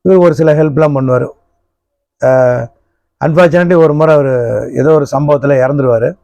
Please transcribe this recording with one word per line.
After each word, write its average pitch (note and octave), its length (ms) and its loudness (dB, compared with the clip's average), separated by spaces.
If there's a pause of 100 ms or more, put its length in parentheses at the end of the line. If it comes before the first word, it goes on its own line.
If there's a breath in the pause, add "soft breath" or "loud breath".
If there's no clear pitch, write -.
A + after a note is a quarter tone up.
இவர் F#3 180 2
ஒரு F3 160 2
சில D#3 200 0
ஹெல்ப்லாம் D3+ 420 0
பண்ணுவாரு. B2+ 320 -2 (960)
ஆ, B2+ 320 0 (680)
அன்ஃபார்ச்சுனேட்லி F3 520 2
ஒரு D#3+ 180 2
முறை D#3 200 2
அவரு B2 600 -2
ஏதோ C3+ 200 0
ஒரு C#3+ 160 0
சம்பவத்துல C#3+ 440 0 (120)
இறந்துருவாரு. C3 580 -2